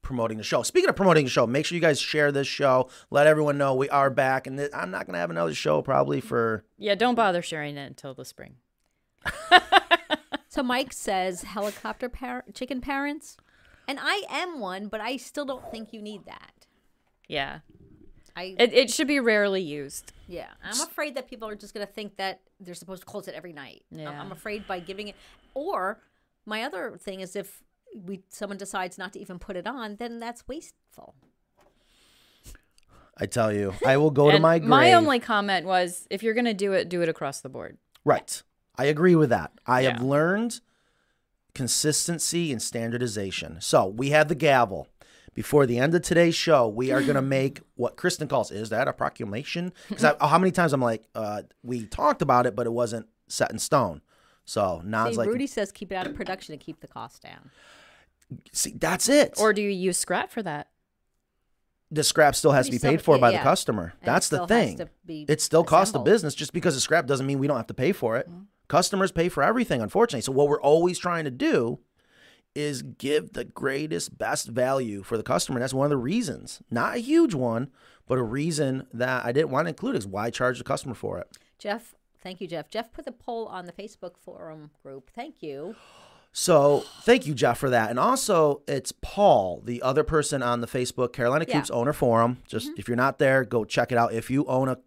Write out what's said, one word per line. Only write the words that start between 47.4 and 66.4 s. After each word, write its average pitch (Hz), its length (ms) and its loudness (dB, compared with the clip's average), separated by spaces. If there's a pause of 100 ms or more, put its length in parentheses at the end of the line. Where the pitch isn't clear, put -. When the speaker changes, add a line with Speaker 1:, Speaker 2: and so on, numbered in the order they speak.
Speaker 1:
what 120 200 -4
Kristen 175 320 -2
calls, 123 240 0
"Is 107 180 -6
that 123 200 0
a - 40 -4
proclamation?" 143 800 -6 (160)
'Cause - 160 -2
I, 147 120 6 (120)
how 156 100 6
many 185 140 4
times 165 220 2
I'm 135 80 0
like, 113 340 -2
uh, 104 280 -6 (200)
"We 120 220 -6
talked - 360 0
about 123 240 4
it, 117 80 0
but 117 140 -2
it 113 40 -2
wasn't 117 360 -4 (220)
set - 220 -2
in 107 80 -8
stone." 104 420 0 (420)
So 92 400 0
Non's 110 320 0
Speaker 3:
See, - 40 -2
Speaker 1:
like, 117 100 0
Speaker 3:
Rudy 254 180 -2
says, - 240 -6
"Keep 196 220 -14
it - 20 -8
out 185 120 -6
of 147 80 -10
production 185 380 -10
and 139 80 -16
keep - 200 -16
the - 60 -20
cost - 360 -16
down." - 280 -20 (1000)
Speaker 1:
See, - 260 -6
that's - 300 -2
it. 277 320 6
Speaker 2:
Or 214 140 6
do 208 80 0
you 202 80 0
use 185 280 0
scrap - 340 -4
for 226 120 -8
that? 151 260 -8 (1200)
Speaker 1:
The 151 120 0
scrap 147 320 6
still 147 160 4
has 135 160 6
Speaker 3:
Pretty 123 120 -2
Speaker 1:
to - 40 -2
be 135 80 4
paid 165 100 2
Speaker 3:
still 151 140 6
Speaker 1:
for 127 60 4
by 120 100 8
Speaker 3:
yeah. - 60 2
Speaker 1:
the - 60 -2
customer. 113 580 0
Speaker 3:
And - 20 -20
it - 20 -10
Speaker 1:
That's 147 240 2
the 147 80 0
Speaker 3:
still 175 100 -4
has 214 220 4
Speaker 1:
thing. 85 100 -8
Speaker 3:
to 165 100 -10 (160)
be 156 240 -12
Speaker 1:
It 151 120 2
still 165 220 4
costs 185 280 4
the - 80 -2
Speaker 3:
assembled. - 60 -4
Speaker 1:
business 151 300 2
just - 160 -10